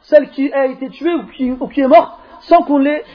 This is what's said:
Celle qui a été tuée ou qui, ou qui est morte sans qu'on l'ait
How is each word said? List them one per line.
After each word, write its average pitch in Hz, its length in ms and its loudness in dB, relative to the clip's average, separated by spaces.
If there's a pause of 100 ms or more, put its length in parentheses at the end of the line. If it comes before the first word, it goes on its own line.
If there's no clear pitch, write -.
Celle 294 260 2
qui - 240 -6
a 269 140 0
été 262 240 -12
tuée 339 240 -4
ou 226 140 -8
qui, 254 220 -6
ou 254 180 -8
qui - 120 -4
est 262 80 2
morte 233 240 2 (280)
sans 339 240 2
qu'on 294 120 -2
l'ait 294 380 -2